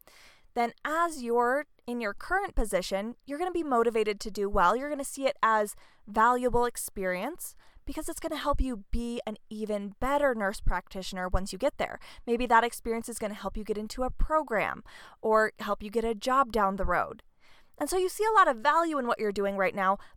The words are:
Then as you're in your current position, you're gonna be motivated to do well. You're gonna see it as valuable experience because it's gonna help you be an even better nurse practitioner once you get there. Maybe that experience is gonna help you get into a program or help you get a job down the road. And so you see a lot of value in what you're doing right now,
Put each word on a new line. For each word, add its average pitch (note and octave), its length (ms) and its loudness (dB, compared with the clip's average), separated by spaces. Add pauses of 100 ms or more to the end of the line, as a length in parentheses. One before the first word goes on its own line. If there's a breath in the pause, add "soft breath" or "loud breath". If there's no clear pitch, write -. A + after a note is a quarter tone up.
(540 soft breath)
Then A#3+ 180 0 (120)
as D#4 380 0
you're A#3+ 440 2 (200)
in A#3+ 140 -6
your G#3 120 -2
current F#4+ 440 -2
position, G3+ 580 0 (100)
you're C#4+ 140 -8
gonna F4+ 140 -2
be F4 100 -2
motivated A#3 580 2
to A3 120 -10
do G3+ 160 -2
well. G3+ 260 4
You're C4+ 160 -4
gonna C#4 140 -6
see C4+ 220 -4
it - 140 -2
as G#3+ 360 2 (320 soft breath)
valuable A#3+ 560 4
experience G3+ 920 -6 (300 soft breath)
because D#4 240 -8
it's E4 100 -8
gonna D#4+ 180 -6
help C#4+ 240 0
you B3+ 300 -2
be A#3 360 -2
an G#3+ 100 -8 (120)
even G#3 520 -6
better C#4 340 2
nurse G3+ 260 -2
practitioner F#3 680 -2
once F#3+ 240 0
you F#3 60 -8
get C4 200 0
there. - 220 -4 (260 loud breath)
Maybe A#3+ 200 0
that A3+ 180 6
experience A3+ 440 -4
is A3+ 120 -8
gonna G#3 140 -6
help G3 220 -8
you G#3+ 60 -6
get G3+ 160 -4
into A3 240 -6
a B3+ 80 -2
program A#3 720 0 (400 loud breath)
or A3 380 4
help G#3 240 -4
you G#3 60 -10
get A3 140 -2
a A3+ 100 0
job B3+ 360 2
down G3+ 260 2
the F#3 80 -2
road. B2 380 0 (560 soft breath)
And D4 120 -2
so F4+ 80 2
you F#4 100 2
see G4+ 160 -4
a A4 100 2
lot F#4+ 140 8
of C4 80 2
value D4+ 420 2
in B3 80 -2
what A#3 120 -2
you're G#3 140 -2
doing G3 240 -2
right F#3 180 2
now, G3 240 2 (180 soft breath)